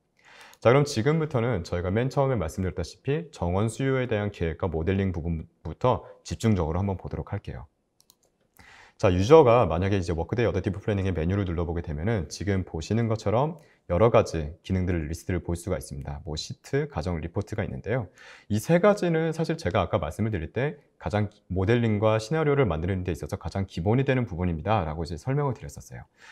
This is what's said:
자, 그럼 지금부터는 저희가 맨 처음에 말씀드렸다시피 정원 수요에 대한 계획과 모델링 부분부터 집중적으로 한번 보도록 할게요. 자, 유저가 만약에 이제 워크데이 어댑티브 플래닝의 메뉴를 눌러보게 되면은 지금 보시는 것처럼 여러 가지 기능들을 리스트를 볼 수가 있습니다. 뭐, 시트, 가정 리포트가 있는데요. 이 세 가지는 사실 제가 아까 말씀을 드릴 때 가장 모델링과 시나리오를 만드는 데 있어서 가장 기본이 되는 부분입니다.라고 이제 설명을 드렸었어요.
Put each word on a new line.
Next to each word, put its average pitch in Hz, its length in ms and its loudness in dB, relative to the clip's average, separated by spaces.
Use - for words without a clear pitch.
자, 113 100 6
그럼 143 140 6
지금부터는 127 800 0
저희가 90 300 -2
맨 123 180 0
처음에 135 240 0
말씀드렸다시피 92 960 -4
정원 92 380 0
수요에 131 400 -2
대한 104 240 -2
계획과 82 340 -4
모델링 92 460 0
부분부터 82 920 -4
집중적으로 87 560 0
한번 98 160 -2
보도록 - 360 -8
할게요. - 340 -10
자, 98 160 4
유저가 120 540 8
만약에 92 300 2
이제 87 160 -2
워크데이 82 340 -2
어댑티브 98 360 -2
플래닝의 98 300 0
메뉴를 90 320 0
눌러보게 85 380 -2
되면은 82 460 -4
지금 92 360 -2
보시는 104 420 -2
것처럼 113 540 0
여러 110 220 6
가지 80 420 2
기능들을 90 420 0
리스트를 85 380 -6
볼 87 100 -4
수가 87 240 -4
있습니다. 71 460 -10
뭐, 76 100 -8
시트, - 540 -6
가정 85 320 -4
리포트가 101 420 -6
있는데요. 92 460 -4
이 104 100 0
세 170 220 2
가지는 175 520 2
사실 160 240 -2
제가 98 240 0
아까 90 180 0
말씀을 101 340 -2
드릴 78 200 -6
때 147 240 -2
가장 104 320 -2
모델링과 107 720 2
시나리오를 143 480 2
만드는 90 380 -2
데 92 80 -2
있어서 - 240 -6
가장 98 320 -6
기본이 107 360 0
되는 127 220 0
부분입니다.라고 85 760 -2
이제 80 120 -8
설명을 135 380 -4
드렸었어요. 69 480 -16